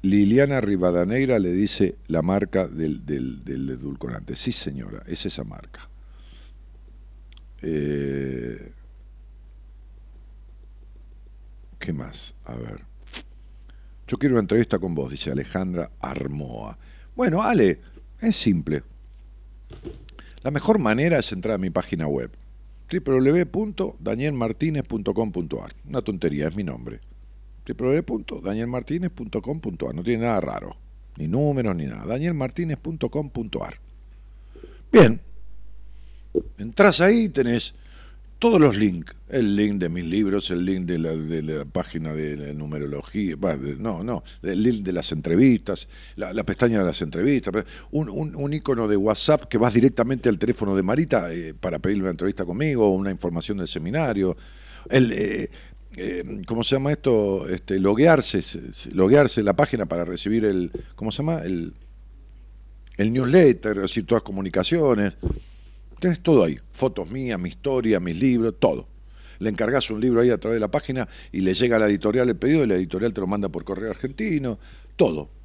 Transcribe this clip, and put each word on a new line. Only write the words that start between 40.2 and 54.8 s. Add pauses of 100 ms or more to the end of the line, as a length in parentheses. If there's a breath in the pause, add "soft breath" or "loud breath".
el
link
de
la,
de
la
página
de
la
numerología,
va,
de,
no,
no, (200 loud breath)
el
link
de
las
entrevistas, (280 loud breath)
la,
la
pestaña
de
las
entrevistas, (260 loud breath)
un,
un,
un
icono
de
WhatsApp
que
vas
directamente
al
teléfono
de
Marita,
eh,
para
pedirle
una
entrevista
conmigo
o
una
información
del
seminario. (520 loud breath)